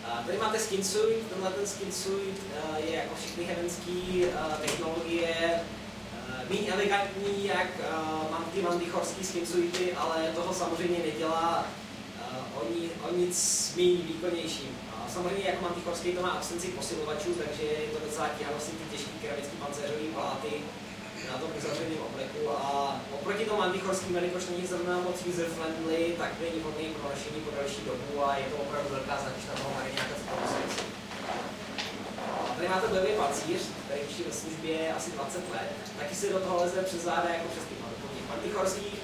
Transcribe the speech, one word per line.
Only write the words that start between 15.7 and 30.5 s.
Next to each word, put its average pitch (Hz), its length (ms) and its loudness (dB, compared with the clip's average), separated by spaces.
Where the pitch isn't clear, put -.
to 180 100 2
má 180 80 2
absenci 175 380 -2
posilovačů, 156 680 -2
takže 151 280 -2
je 151 300 0
to - 140 -2
docela - 220 0
tíhavost - 280 -2
si - 60 -4
ty - 120 -6
těžký - 140 -6
keramický - 340 -4
pancéřový - 580 -2
pláty - 380 -2
na - 60 -4
tom - 200 -2
uzavřeném 160 400 -2
obleku. 147 420 -2
A 139 500 2
oproti 202 240 0
tomu 214 160 2
mantichorským, 185 540 2
jelikož 180 320 0
není 180 200 -2
zrovna 180 300 0
moc 180 200 0
user-friendly, 165 880 2
tak - 220 0
není 165 200 0
vhodný 156 240 -2
pro 143 160 -4
nošení 151 340 -4
po 147 60 -2
delší 139 360 -2
dobu 143 400 0
a 139 100 4
je 135 80 0
to 147 120 -2
opravdu 143 380 -2
velká - 200 -2
zátěž - 240 -4
na - 60 -4
toho - 220 -2
mariňáka, - 420 -2
co - 120 -6
to - 120 0
musí. - 200 0